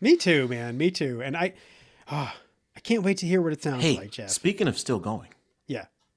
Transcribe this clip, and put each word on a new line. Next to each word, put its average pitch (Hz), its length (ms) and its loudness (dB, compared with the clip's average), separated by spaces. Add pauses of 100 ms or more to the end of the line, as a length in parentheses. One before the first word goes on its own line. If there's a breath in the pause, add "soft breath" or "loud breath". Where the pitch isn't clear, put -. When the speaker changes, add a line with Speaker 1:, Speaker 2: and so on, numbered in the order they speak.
Speaker 1:
me 294 160 6
too, 151 320 4
man. 120 280 -4
Me 170 140 2
too. 131 320 -4
And 139 140 -6
I, 180 160 -2 (560 soft breath)
ah, 139 260 -6 (400 loud breath)
I - 60 -20
can't 226 220 0
wait 190 160 2
to 185 60 -6
hear 180 160 4
what 165 120 0
it 151 100 -8
sounds 131 200 -2
Speaker 2:
Hey, 151 120 4
Speaker 1:
like, 101 160 -10
Jeff. 98 200 -10
Speaker 2:
speaking 196 360 0
of 107 100 0
still 120 220 -2
going. 107 300 -6 (360)
Speaker 1:
Yeah. 113 200 -8 (320)